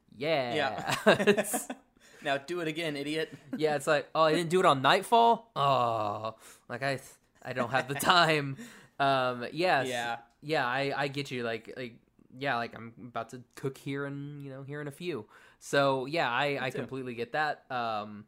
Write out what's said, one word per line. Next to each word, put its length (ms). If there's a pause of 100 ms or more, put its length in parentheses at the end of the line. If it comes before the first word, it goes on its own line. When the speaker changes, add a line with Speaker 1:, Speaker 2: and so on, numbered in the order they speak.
(160)
Speaker 1:
"Yeah." 380
Speaker 2:
Yeah. 420 (100)
Speaker 1:
<laughs> 0 (200)
It's 460
Speaker 2:
<laughs> 60 (420)
Now 160
do 240
it 80
again, 280
idiot. 360 (120)
<laughs> 120
Speaker 1:
Yeah, 200
it's 100
like, 280
"Oh, 100
I 100
didn't 160
do 100
it 60
on 160
Nightfall? 720
Oh, 800 (340)
like, 140
I, 160 (440)
I 100
don't 180
have 160
the 80
Speaker 2:
<laughs> 220
Speaker 1:
time." 400 (420)
Um, 540
yes. 340
Speaker 2:
Yeah. 300 (260)
Speaker 1:
Yeah, 240
I, 300
I 120
get 220
you. 140
Like, 320
like, 180 (420)
yeah, 200
like, 180
I'm 180 (140)
about 240
to 120 (120)
cook 240
here 260
in, 360
you 100
know, 140
here 160
in 80
a 40
few. 340 (340)
So, 460
yeah, 220
I, 220
Speaker 2:
Me 100
Speaker 1:
I 100
Speaker 2:
too. 80
Speaker 1:
completely 360
get 200
that. 360
Um, 580